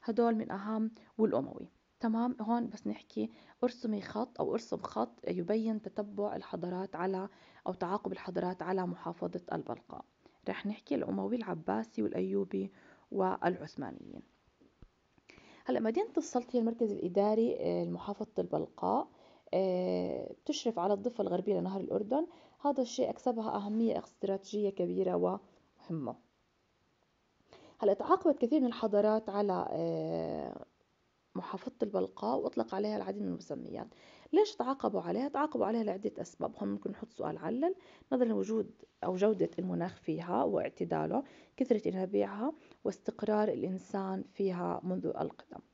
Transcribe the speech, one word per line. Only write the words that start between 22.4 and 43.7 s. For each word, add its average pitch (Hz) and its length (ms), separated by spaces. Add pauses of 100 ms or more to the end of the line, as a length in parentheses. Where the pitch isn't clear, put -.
هذا 277 180
الشيء 240 280
أكسبها 226 460
أهمية 214 420
استراتيجية 196 720
كبيرة 180 460
ومهمة. 175 1000 (1600)
هلأ 202 160
تعاقبت 330 440
كثير 277 220
من 254 60
الحضارات 220 640
على، 196 420
آه، 160 960 (680)
محافظة 185 480
البلقاء، 202 560
وأطلق - 360
عليها 208 220
العديد 196 260
من 190 60
المسميات. - 580 (460)
ليش 415 240
تعاقبوا 240 440
عليها؟ 190 280
تعاقبوا 285 380
عليها 226 160
لعدة 202 360
أسباب. - 400
هون 202 100
ممكن - 220
نحط - 220
سؤال - 260
علل، 277 360 (380)
نظرا 247 160
لوجود 214 420 (340)
أو 185 120
جودة 190 420
المناخ 180 380
فيها 175 480
واعتداله، 165 800 (340)
كثرة 247 320
ينابيعها، 202 640 (320)
واستقرار 214 640
الإنسان 190 840